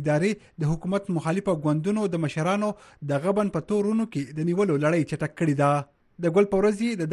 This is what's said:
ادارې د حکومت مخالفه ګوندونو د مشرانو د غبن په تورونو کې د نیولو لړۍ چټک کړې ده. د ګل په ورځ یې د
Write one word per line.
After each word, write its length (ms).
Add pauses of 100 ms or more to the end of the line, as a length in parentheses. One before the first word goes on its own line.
ادارې 600
د 80
حکومت 460
مخالفه 480
ګوندونو 500
د 120
مشرانو 440 (400)
د 140
غبن 320
په 160
تورونو 420
کې 240
د 120
نیولو 340
لړۍ 260
چټک 300
کړې 220
ده. 100 (540)
د 120
ګل 160
په 80
ورځ 240
یې 160
د 120